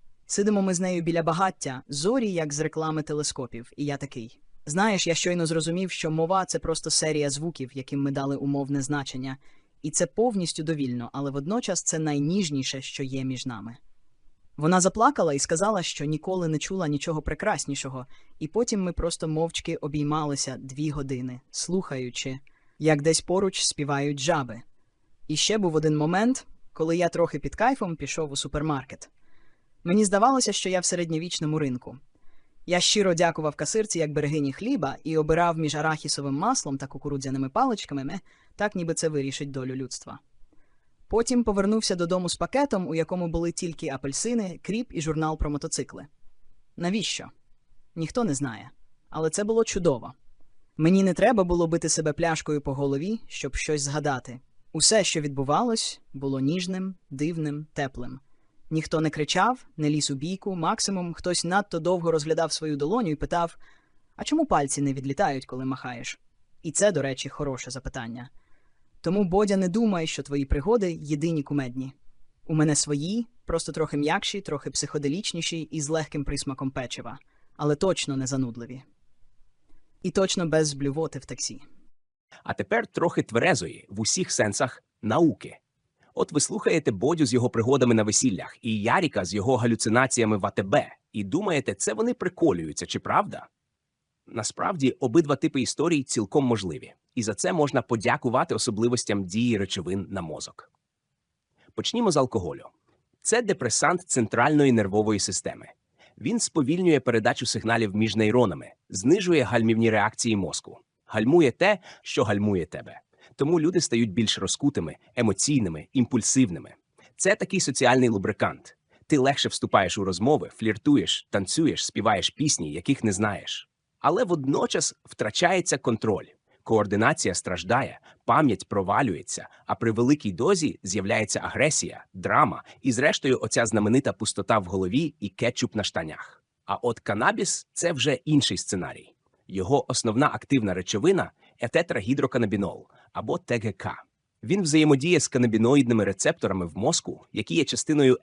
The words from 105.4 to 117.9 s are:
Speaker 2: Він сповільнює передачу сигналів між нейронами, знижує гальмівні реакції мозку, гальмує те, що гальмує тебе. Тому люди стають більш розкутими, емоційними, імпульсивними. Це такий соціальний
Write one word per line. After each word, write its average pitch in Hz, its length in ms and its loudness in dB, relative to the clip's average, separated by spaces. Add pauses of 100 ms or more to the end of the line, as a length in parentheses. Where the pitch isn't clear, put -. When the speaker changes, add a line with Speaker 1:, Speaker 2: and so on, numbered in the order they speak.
Speaker 2:
Він 190 220 -2
сповільнює 160 600 4
передачу 117 460 2
сигналів 110 500 0
між 107 200 2
нейронами, 110 560 2 (180)
знижує 160 540 4
гальмівні 113 460 2
реакції 107 460 0
мозку, - 440 -6 (260)
гальмує 127 460 4
те, 196 280 2 (220)
що - 220 -2
гальмує 101 420 0
тебе. - 360 -14 (340)
Тому 160 240 2
люди 170 220 2
стають 117 320 0
більш 107 260 0
розкутими, 95 560 -2 (200)
емоційними, 107 800 0
імпульсивними. 117 800 2 (440)
Це 196 180 4
такий 185 240 -2
соціальний 127 500 4